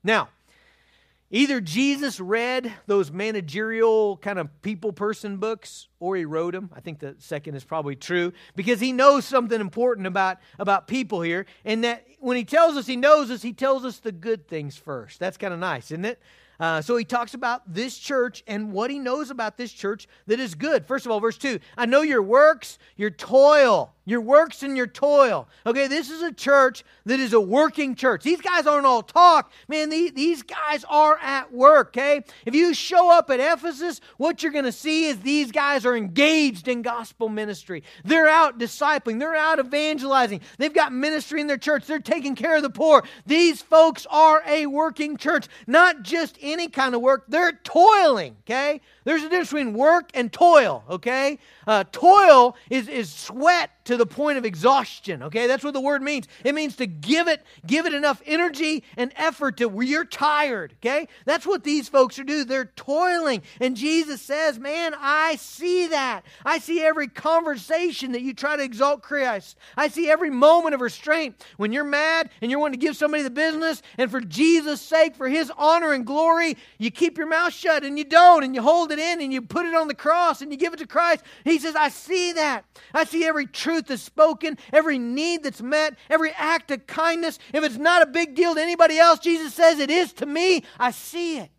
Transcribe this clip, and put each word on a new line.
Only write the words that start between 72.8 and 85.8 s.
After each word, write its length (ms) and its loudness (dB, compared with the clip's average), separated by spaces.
to 60 -2
give 100 -4
somebody 260 -2
the 80 -6
business, 520 -4
and 120 -2
for 100 -6
Jesus' 640 0
sake, 320 2
for 140 -6
his 280 -2
honor 360 2
and 120 -2
glory, 520 0
you 140 -4
keep 260 -2
your 120 -6
mouth 240 0
shut 320 -2
and 120 -8
you 80 -6
don't, 380 8
and 120 -4
you 60 -4
hold 320 2
it 60 -4
in 240 -4
and 100 -6
you 80 -4
put 240 -6
it 100 -4
on 140 2
the 60 -6
cross 480 0
and 80 -14
you 80 -10
give 160 -2
it 60 -18
to 60 -12
Christ." 380 0
He 140 2
says, 180 -6
I 120 2
see 460 -4
that. 320 -4
I 120 0
see 200 -2
every 220 -2
truth 300 -6
that's 160 -8
spoken, 560 0
every 260 2
need 440 -4
that's 200 -8
met, 340 -2